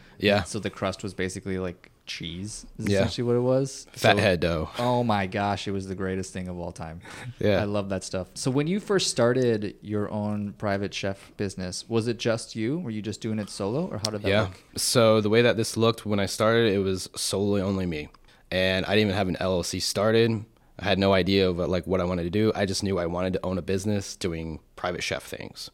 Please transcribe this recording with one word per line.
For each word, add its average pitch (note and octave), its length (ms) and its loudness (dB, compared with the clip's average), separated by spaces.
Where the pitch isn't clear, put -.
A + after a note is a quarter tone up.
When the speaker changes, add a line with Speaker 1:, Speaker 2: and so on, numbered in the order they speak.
Speaker 1:
Yeah. G2+ 240 4
Speaker 2:
So G#2+ 160 -8
the G2 120 -6
crust - 340 -6
was F#2+ 100 -8
basically, F#2+ 460 -4
like, F2+ 300 -8
cheese F2 640 -10
is A2 100 -2
Speaker 1:
Yeah. G2+ 120 4
Speaker 2:
essentially F#2+ 260 0
what A#2+ 100 2
it A#2+ 40 2
was. C3 520 0
Speaker 1:
Fat G#2 240 4
Speaker 2:
So G2 60 4
Speaker 1:
head F#2 180 4
dough. E2 280 0
Speaker 2:
Oh B2 260 2
my G#2 220 0
gosh, G2+ 420 -2
it - 20 -4
was G2 180 -4
the F#2+ 60 -6
greatest F#2+ 380 -4
thing F#2 160 -8
of F2+ 100 -8
all F2 140 -8
time. E2 280 -12
Speaker 1:
<laughs> - 180 -14
Yeah. G2+ 240 4
Speaker 2:
I - 20 0
love G2+ 260 -2
that F#2 120 -2
stuff. F#2 320 -6
So - 160 -2
when C#3+ 160 0
you F#3+ 140 0
first G3 300 0
started A#2+ 720 2
your G#2 300 -4
own G#2 440 -4
private G2+ 380 -2
chef - 440 -6
business, F#2 520 -6
was A2+ 200 0
it A2+ 100 -2
just - 380 -2
you? A#2 240 -2
Were D3 100 -8
you G#2+ 100 -4
just G#2 200 -6
doing A2 180 -2
it G2+ 100 -6
solo, A#2 380 -2
or G#2+ 120 -8
how A2 120 -4
did G#2 120 -6
that G2+ 60 0
Speaker 1:
Yeah. G2+ 140 4
Speaker 2:
look? F#2+ 180 -6
Speaker 1:
So A2 440 6
the G#2 100 0
way A2+ 120 8
that A#2 140 4
this A2 200 -2
looked A2+ 280 2
when G#2 140 0
I G2 80 2
started, A2+ 480 4
it G2 40 4
was F#2+ 380 -2
solely G2+ 460 0
only F#2+ 240 0
me. D2+ 220 -4
And F#2 360 2
I - 100 -6
didn't G#2+ 120 6
even F#2+ 60 0
have G2 140 0
an F2+ 120 -2
L F#2 140 0
L F2 80 0
C F#2+ 180 -6
started. A2 640 2
I - 40 -6
had F#2+ 140 2
no G2 140 6
idea F#2+ 380 4
of F2 80 -2
what, E2+ 100 -2
like, F2 180 -2
what F#2 140 0
I F2 40 0
wanted F2+ 200 -2
to F2 60 -4
do. G#2+ 240 2
I G2+ 100 0
just F#2+ 200 -4
knew F#2+ 140 0
I F2 80 -2
wanted F2+ 280 -2
to - 100 -2
own F#2 140 -2
a E2+ 40 -4
business G2 540 -4
doing E2 440 -6
private F2+ 260 -4
chef - 220 -6
things. - 500 -14